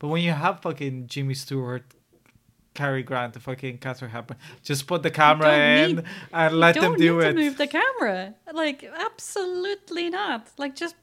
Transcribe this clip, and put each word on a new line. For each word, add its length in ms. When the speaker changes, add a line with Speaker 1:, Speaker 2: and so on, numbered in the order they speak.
Speaker 1:
But 80
when 140
you 100
have 280
fucking 460
Jimmy 280
Stewart, 500
Cary 280
Grant, 320
the 60
fucking 380
Katharine 340
Hepburn, 240
just 240
put 160
the 80
camera 380
Speaker 2:
don't 120
Speaker 1:
in 360
Speaker 2:
need, 80
Speaker 1:
and 200
Speaker 2:
you 60
Speaker 1:
let 160
them 80
Speaker 2:
don't 160
Speaker 1:
do 200
Speaker 2:
need 80
Speaker 1:
it. 60
Speaker 2:
to 60
move 200
the 80
camera. 680
Like, 320
absolutely 1300
not. 380
Like, 180
just 260